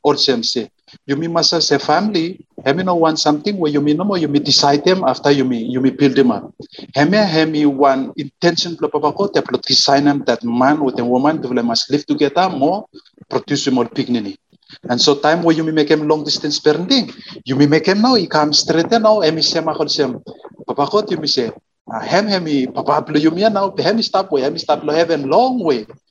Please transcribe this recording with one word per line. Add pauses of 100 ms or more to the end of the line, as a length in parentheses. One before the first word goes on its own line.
all
same
say. (380)
You
me
must
say
family, (200)
hemi
no
want
something
where
you
me
no
more,
you
me
decide
them
after
you
me,
you
me
build
them
up. (440)
Hemi,
hemi
one
intention
for
Babakot,
they
plot
design
them
that
man
with
a
woman,
they
must
live
together
more, (440)
produce
more
dignity. (500)
And
so
time
where
you
may
make
him
long
distance
parenting, (300)
you
may
make
him
now,
he
come
straight
now,
and
he
say,
"Papa,
you
may
say, (400)
ah,
him,
him,
he,
Papa,
blow
you
me
now,
him
stop
way,
him
stop,
lo
have
a
long
way." (240)